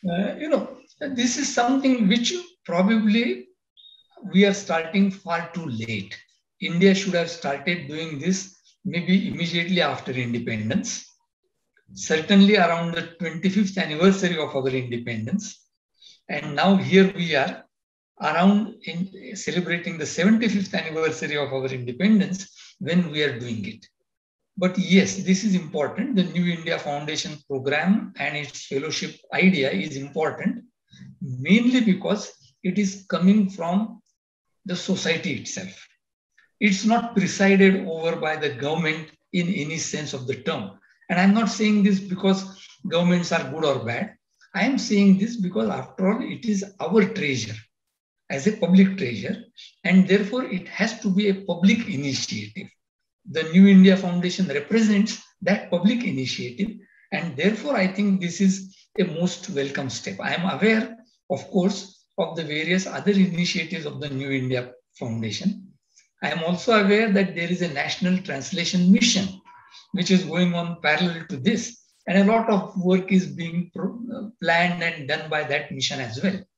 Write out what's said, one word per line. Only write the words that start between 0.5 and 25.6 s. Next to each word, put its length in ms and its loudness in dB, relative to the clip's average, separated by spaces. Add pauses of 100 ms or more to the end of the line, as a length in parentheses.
this 380 -2
is 160 -4
something 540 2
which 260 2 (320)
probably 840 2 (840)
we 120 6
are 80 4
starting 580 0
far 420 -6
too 120 -8
late. 520 -8 (440)
India 340 4
should 180 -2
have 160 0
started 580 -6
doing 300 -10
this 380 -4 (300)
maybe 420 0
immediately 540 -2
after 300 -4
independence, 920 -4 (880)
certainly 640 4
around 360 2
the 160 -6 (100)
twenty-fifth 580 -2
anniversary 600 2
of 180 -4
our 140 0
independence. 960 -6 (640)
And 260 -6
now 200 4
here 400 6
we 200 -4
are 280 -2 (580)
around 640 2
in 520 -10
celebrating 640 -6
the 80 -6
seventy-fifth 680 2
anniversary 640 -4
of 140 -4
our 160 -4
independence 840 0 (260)
when 320 0
we 120 -2
are 160 -2
doing 260 -8
it. 200 -14 (720)
But 180 0
yes, 400 4
this 260 0
is 100 2
important. 640 -4